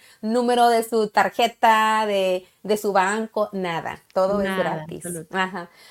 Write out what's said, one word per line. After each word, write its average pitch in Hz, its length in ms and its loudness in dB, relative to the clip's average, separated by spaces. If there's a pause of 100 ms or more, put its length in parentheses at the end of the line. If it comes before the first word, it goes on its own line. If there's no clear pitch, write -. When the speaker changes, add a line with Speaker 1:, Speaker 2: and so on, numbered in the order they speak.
(220)
Speaker 1:
número 240 460 2
de 226 160 2
su 220 240 0
tarjeta, 220 1000 2
de, 190 400 0 (160)
de 208 140 0
su 208 160 -4
banco, 208 600 0
nada. 175 480 -6 (140)
Todo 196 280 0
es 190 60 -2
Speaker 2:
Nada, 190 140 -2
Speaker 1:
gratis. 160 440 -6
Speaker 2:
absoluto. 170 300 -10
Speaker 1:
Ajá. 185 320 -4 (220)